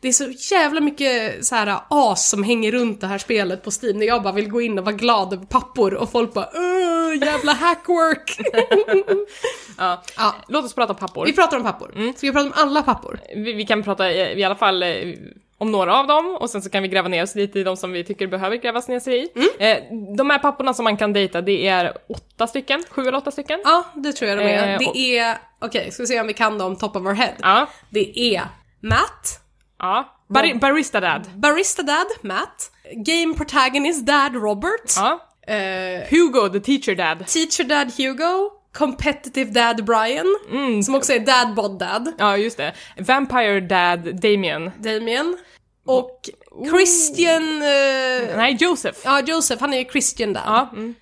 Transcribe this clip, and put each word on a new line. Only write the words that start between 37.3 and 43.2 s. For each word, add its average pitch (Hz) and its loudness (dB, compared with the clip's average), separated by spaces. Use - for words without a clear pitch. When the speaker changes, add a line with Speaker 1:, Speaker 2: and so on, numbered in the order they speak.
Speaker 1:
Dad, 285 0
Hugo. 330 -2
Competitive 262 -2
Dad, 233 2
Brian. 233 0
Speaker 2:
Mm. 240 -2
Speaker 1:
Som 269 0
också 269 2
är 240 2
Dad 240 2
Bod 196 -4
Dad. 214 -4
Speaker 2:
Ja, 202 4
just 220 -2
det. 147 -6
Vampire 247 2